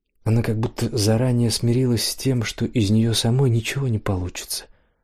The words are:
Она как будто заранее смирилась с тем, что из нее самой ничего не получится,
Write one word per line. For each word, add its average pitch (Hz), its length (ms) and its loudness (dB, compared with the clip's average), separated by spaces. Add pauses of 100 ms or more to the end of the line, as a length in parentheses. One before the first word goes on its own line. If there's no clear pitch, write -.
(240)
Она 113 180 2
как 110 180 -2
будто 113 380 -4
заранее 117 540 2
смирилась 120 560 0
с - 80 -6
тем, 123 280 -2
что - 220 -4
из 113 240 0
нее 113 240 2
самой 123 380 2
ничего 117 360 -2
не 113 120 -2
получится, - 680 -6 (380)